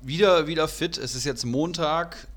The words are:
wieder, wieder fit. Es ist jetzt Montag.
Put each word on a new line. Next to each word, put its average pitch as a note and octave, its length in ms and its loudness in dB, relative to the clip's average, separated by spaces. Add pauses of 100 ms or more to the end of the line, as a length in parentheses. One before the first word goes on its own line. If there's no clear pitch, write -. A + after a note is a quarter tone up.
wieder, E3 460 4
wieder D#3 220 0
fit. E3 280 -4
Es B2 160 -6
ist B2 120 -4
jetzt B2+ 200 -4
Montag. E3 720 -2 (220)